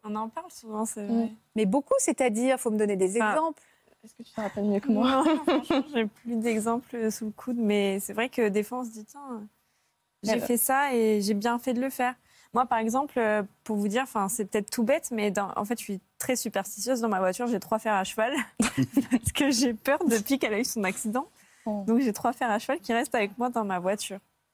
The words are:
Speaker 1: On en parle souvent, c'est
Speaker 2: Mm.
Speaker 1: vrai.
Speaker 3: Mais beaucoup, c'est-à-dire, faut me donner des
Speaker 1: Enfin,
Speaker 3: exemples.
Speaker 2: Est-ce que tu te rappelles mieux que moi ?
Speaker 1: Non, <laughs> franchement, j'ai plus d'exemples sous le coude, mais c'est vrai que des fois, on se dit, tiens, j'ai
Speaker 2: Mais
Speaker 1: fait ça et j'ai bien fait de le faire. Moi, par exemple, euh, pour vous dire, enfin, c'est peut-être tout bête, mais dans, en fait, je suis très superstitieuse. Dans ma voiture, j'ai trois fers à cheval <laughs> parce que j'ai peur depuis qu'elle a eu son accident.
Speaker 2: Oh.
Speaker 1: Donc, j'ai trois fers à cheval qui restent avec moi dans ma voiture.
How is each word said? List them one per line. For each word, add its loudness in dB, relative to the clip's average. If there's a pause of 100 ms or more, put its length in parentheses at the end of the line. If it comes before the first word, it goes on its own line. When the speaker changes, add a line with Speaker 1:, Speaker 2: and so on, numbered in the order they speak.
Speaker 1:
On -8
en -6
parle -12
souvent, -6
c'est -8
Speaker 2:
Mm. 0
Speaker 1:
vrai. 0 (260)
Speaker 3:
Mais 2
beaucoup, 2
c'est-à-dire, 2
faut -2
me 0
donner 2
des 2
Speaker 1:
Enfin, 2
Speaker 3:
exemples. 2 (420)
Speaker 2:
Est-ce -20
que -18
tu -20
te -6
rappelles -2
mieux 4
que -4
moi ? 4
Speaker 1:
Non, -
<laughs> 4 (200)
franchement, 2 (100)
j'ai 0
plus -6
d'exemples -2
sous -8
le -6
coude, -6
mais 2
c'est -8
vrai -2
que 2
des 0
fois, -6
on -6
se -8
dit, -16
tiens, -12 (840)
j'ai 0
Speaker 2:
Mais 0
Speaker 1:
fait 0
ça 0
et 4
j'ai 0
bien 0
fait -2
de -2
le -2
faire. -2 (380)
Moi, 4
par 2
exemple, 0
euh, 2 (220)
pour -2
vous 0
dire, 0
enfin, -2
c'est -2
peut-être -2
tout -2
bête, 0
mais 0
dans, -2
en -2
fait, -4
je -12
suis -6 (200)
très -2
superstitieuse. -4
Dans 0
ma 2
voiture, 0
j'ai 0
trois -2
fers 0
à 2
cheval -2 (260)
<laughs> -
parce 0
que 2
j'ai 2
peur 0
depuis 2
qu'elle 0
a 0
eu 0
son -4
accident. -2 (380)
Speaker 2:
Oh. -4
Speaker 1:
Donc, 4
j'ai 2
trois 0
fers -2
à 2
cheval -2
qui -4
restent 0
avec 0
moi 0
dans -2
ma -2
voiture. -4 (340)